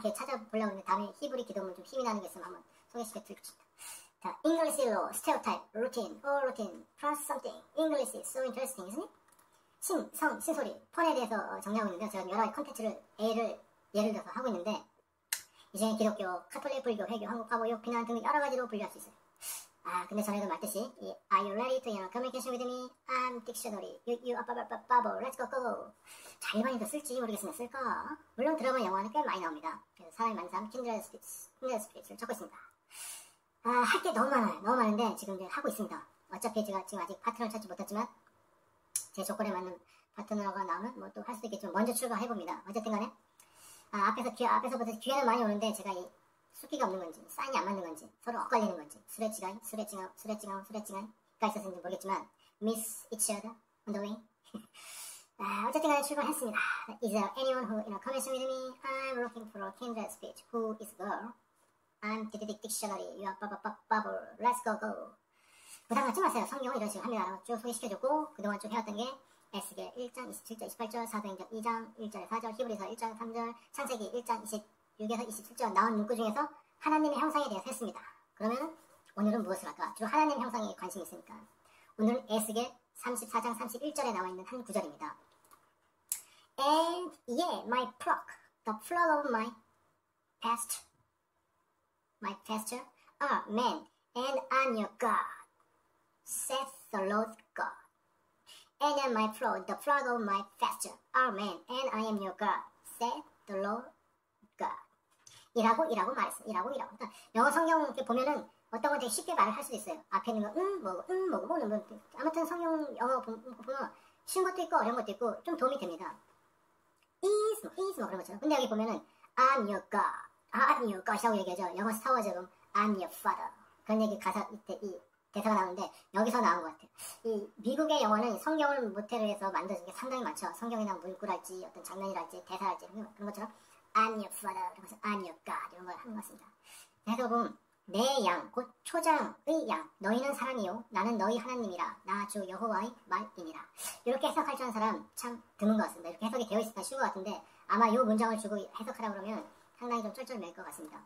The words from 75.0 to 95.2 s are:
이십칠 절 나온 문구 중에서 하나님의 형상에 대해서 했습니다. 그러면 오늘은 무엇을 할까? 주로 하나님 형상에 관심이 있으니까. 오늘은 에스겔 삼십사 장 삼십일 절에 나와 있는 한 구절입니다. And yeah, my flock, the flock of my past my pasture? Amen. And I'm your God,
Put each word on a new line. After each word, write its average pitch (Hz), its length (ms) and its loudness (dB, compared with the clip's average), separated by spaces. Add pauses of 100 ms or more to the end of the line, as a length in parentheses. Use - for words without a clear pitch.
이십칠 - 280 -12
절 226 180 0
나온 214 220 6
문구 214 200 2
중에서 226 320 2 (300)
하나님의 302 400 6
형상에 294 300 2
대해서 190 200 -2
했습니다. 226 320 -6 (340)
그러면 254 420 -2 (400)
오늘은 208 260 4
무엇을 185 260 -2
할까? - 280 -6
주로 214 120 -4
하나님 294 320 6
형상에 233 360 -2
관심이 180 280 -8
있으니까. - 300 -14 (640)
오늘은 233 300 4
에스겔 220 440 0 (220)
삼십사 233 480 -4
장 233 120 0
삼십일 254 400 -6
절에 262 180 0
나와 185 160 -2
있는 185 180 -8
한 247 180 -10
구절입니다. 160 520 -6 (1400)
And 330 580 4 (120)
yeah, 247 380 0
my 247 160 2 (180)
flock, - 260 0 (380)
the 214 180 -2
flock 349 360 4
of 285 100 0
my 226 220 2 (880)
past - 420 -2 (1400)
my 196 140 -2 (100)
pasture? 220 340 -4 (400)
Amen. 254 600 0 (320)
And 262 240 0 (120)
I'm 262 260 4
your 214 220 0
God, 208 280 4 (960)